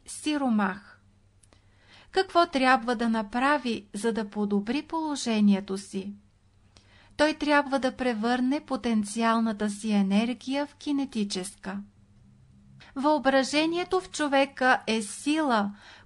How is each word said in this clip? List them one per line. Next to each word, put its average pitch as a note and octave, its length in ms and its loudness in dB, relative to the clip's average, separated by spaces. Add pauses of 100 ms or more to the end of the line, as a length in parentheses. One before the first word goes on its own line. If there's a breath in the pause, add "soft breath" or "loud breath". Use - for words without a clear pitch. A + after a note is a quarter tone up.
сиромах. C4 920 -2 (1080 soft breath)
Какво F4+ 360 2
трябва B3+ 500 2
да A#3 120 0
направи, A#3+ 840 0
за A3 180 -2
да G#3 180 -6
подобри G#3 520 -2
положението G#3+ 960 0
си? G3 340 -10 (1040 soft breath)
Той D4+ 180 4
трябва C#4+ 440 2
да B3+ 180 -2
превърне B3+ 640 0
потенциалната A3+ 1120 0
си G#3 200 -6
енергия A#3 760 0
в - 80 -16
кинетическа. G#3 1040 -6 (1160 loud breath)
Въображението D4+ 1040 2
в - 100 -10
човека C4+ 760 2
е A3 160 0
сила, A#3 720 0 (320 loud breath)